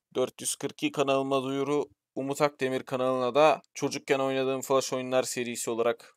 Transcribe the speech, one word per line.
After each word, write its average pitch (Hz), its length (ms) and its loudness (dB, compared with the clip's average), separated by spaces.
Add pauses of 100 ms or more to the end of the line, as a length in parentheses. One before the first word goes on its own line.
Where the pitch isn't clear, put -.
(140)
Dört 127 260 -2
yüz - 160 -6
kırk - 260 -10
iki 147 100 0
kanalıma 135 500 2
duyuru. 139 480 -2 (240)
Umut 139 280 -4
Akdemir 131 400 0
kanalına 127 520 0
da 151 280 6 (120)
çocukken 139 440 -2
oynadığım 135 420 0
Flash 131 320 2
Oyunlar 127 300 0
serisi 120 480 -4
olarak - 460 -2